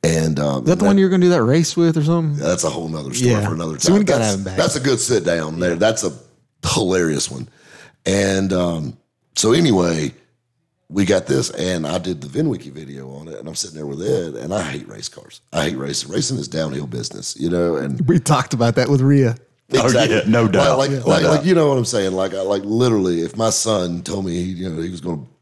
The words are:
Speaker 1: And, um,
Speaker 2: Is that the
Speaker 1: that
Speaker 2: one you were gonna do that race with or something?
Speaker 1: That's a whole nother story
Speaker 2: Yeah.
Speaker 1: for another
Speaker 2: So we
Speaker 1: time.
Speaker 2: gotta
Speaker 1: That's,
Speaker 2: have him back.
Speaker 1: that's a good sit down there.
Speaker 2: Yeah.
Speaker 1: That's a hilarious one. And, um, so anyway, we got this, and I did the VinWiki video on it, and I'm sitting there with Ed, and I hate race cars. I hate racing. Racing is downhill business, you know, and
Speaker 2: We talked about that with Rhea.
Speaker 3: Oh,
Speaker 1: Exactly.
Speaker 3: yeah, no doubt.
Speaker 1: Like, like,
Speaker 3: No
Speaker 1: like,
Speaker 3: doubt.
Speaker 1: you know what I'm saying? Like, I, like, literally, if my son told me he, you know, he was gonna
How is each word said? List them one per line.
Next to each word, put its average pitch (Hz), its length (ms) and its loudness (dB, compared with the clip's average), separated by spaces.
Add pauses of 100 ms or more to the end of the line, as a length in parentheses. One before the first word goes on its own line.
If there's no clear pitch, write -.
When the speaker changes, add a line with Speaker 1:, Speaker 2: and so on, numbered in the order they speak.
Speaker 1:
And, 80 320 2
um, 147 260 -2
Speaker 2:
Is 151 60 0
that 180 100 2
the - 40 2
Speaker 1:
that - 20 4
Speaker 2:
one 202 120 4
you 190 80 4
were 185 40 2
gonna 185 140 2
do 180 60 6
that 165 140 4
race 151 340 2
with 165 180 2
or 156 80 0
something? 160 320 0
Speaker 1:
That's 90 300 -2
a 80 40 0
whole 82 200 -6
nother 76 240 -8
story 123 180 2
Speaker 2:
Yeah. 104 160 0
Speaker 1:
for 80 60 -2
another 80 260 -6
Speaker 2:
So - 140 2
we 208 60 6
Speaker 1:
time. 208 60 2
Speaker 2:
gotta 151 140 2
Speaker 1:
That's, 110 120 0
Speaker 2:
have 98 80 -2
him 98 60 -6
back. 95 120 -6
Speaker 1:
that's 165 180 0
a 143 60 -2
good 127 180 0
sit 107 240 0
down 82 380 -2
there. 90 120 0
Speaker 2:
Yeah. - 40 -2
Speaker 1:
That's 110 260 2
a 92 80 -2 (540)
hilarious 87 680 0
one. 64 160 -12 (580)
And, 98 480 0
um, 85 440 -2 (380)
so 110 180 2
anyway, 87 600 2 (760)
we 95 160 0
got 95 220 2
this, 67 240 0
and 85 360 -4
I 85 100 -2
did 87 240 -6
the 71 60 -14
VinWiki 85 440 -4
video 67 400 -16
on 73 160 -16
it, 69 120 -14
and 69 80 -14
I'm 82 80 -12
sitting 82 220 -10
there 76 80 -10
with 71 160 -8
Ed, 90 340 -2
and 67 180 -8
I 104 80 -2
hate 71 260 -8
race 50 220 -14
cars. - 320 -20 (100)
I 78 180 -2
hate 69 80 -6
racing. 69 340 -6
Racing 127 260 -2
is 71 100 -8
downhill 73 400 -6
business, 58 520 -10
you 85 100 -2
know, 87 280 0
and 67 300 -2
Speaker 2:
We 175 120 4
talked 139 340 0
about 117 220 2
that 123 140 2
with 139 120 4
Rhea. 131 360 4 (380)
Speaker 3:
Oh, 127 100 4
Speaker 1:
Exactly. 110 320 4
Speaker 3:
yeah, 101 100 0
no 113 200 4
doubt. 95 300 4
Speaker 1:
Like, 135 140 2
like, 135 140 -2
Speaker 3:
No - 60 2
Speaker 1:
like, - 120 4
Speaker 3:
doubt. 160 220 4
Speaker 1:
you 180 100 6
know 156 140 4
what 135 80 4
I'm 120 80 2
saying? 101 260 0
Like, 95 240 -2
I, 95 60 -4
like, 98 220 0
literally, 104 580 2
if 85 160 -4
my 104 120 2
son 90 540 -2
told 95 220 -6
me 87 100 -4
he, 87 80 -2
you 92 260 -6
know, 80 120 -6
he 85 80 -6
was 87 120 -12
gonna 82 220 -6 (180)